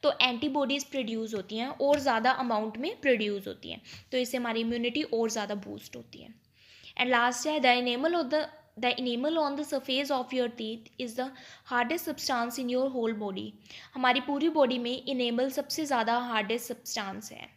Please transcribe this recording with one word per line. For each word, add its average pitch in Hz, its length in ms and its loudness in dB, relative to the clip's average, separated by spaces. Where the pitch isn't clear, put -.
तो 294 80 4
एंटीबॉडीज 269 680 2
प्रोड्यूस 226 420 -2
होती 196 240 -4
हैं 233 100 -2
और 285 320 4
ज़्यादा 247 320 4
अमाउंट 220 340 0
में 311 240 -4
प्रोड्यूस 208 460 2
होती - 240 -10
हैं, - 100 -14
तो 262 60 0
इससे 254 200 0
हमारी 233 240 0
इम्यूनिटी 240 420 0
और 226 260 0
ज़्यादा 208 280 -4
बूस्ट 202 380 -12
होती - 260 -16
है। - 120 -20
And 247 120 2
last 247 340 2
है, 302 120 0
the 247 220 6
enamel 254 380 2
of 262 120 0
the, 302 100 2
the 247 140 2
enamel 254 480 0
on 277 180 0
the 294 120 -4
surface 277 460 0
of 247 160 -4
your 247 140 2
teeth 220 260 -8
is 240 180 -6
the 254 80 -2
hardest 247 380 0
substance 247 540 -2
in 240 120 -2
your 262 200 2
whole 226 240 0
body। 208 300 -6
हमारी 254 280 4
पूरी 285 280 2
बॉडी 262 300 4
में 240 240 -4
इनेमल 247 460 0
सबसे 285 360 -4
ज़्यादा 233 320 2
हार्डेस्ट 226 440 0
सब्सटेंस 208 580 -8
है। - 260 -16